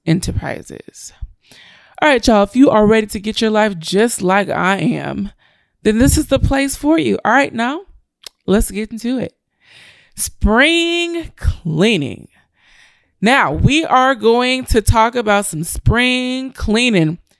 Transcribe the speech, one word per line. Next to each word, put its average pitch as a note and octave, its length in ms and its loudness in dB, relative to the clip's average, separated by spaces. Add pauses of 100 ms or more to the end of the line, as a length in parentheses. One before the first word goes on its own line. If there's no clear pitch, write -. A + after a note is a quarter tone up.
Enterprises. - 1080 -6 (880)
All D4+ 80 2
right, B3+ 200 2
y'all, G#3 160 4
if G3+ 120 -4
you C4+ 140 6
are G#3+ 160 4
ready A3 220 4
to G#3+ 120 -8
get G#3+ 220 -6
your A3 80 2
life G#3+ 300 0
just G3+ 420 -2
like F#3+ 260 0
I F#3 300 -2
am, D3 540 -4 (500)
then G#3+ 160 2
this C#4 220 4
is - 80 -2
the C4+ 100 0
place C4+ 380 0
for D#4+ 240 2
you. G#3 260 0
All G#3+ 60 2
right, C#4 200 2
now, C4+ 300 -4 (640)
let's G3+ 240 0
get G#3+ 220 -8
into A#3 260 -6
it. - 180 -8 (800)
Spring E4+ 1200 0
cleaning. D#3 920 -2 (920)
Now, G#3+ 320 2
we C#4 340 0
are C4 280 2
going B3 520 0
to G#3+ 180 0
talk A#3 320 2
about G#3 320 0
some D#3+ 160 -8
spring B3+ 880 -2
cleaning, G#3 640 0 (220)